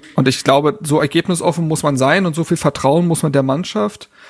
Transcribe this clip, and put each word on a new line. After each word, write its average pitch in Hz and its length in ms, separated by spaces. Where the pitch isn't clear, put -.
Und 135 120
ich 131 160
glaube, 143 380
so 151 180
ergebnisoffen 170 720
muss 156 140
man 143 120
sein 147 300
und 160 100
so 165 80
viel 160 140
Vertrauen 156 500
muss 165 160
man 156 80
der 139 120
Mannschaft 185 680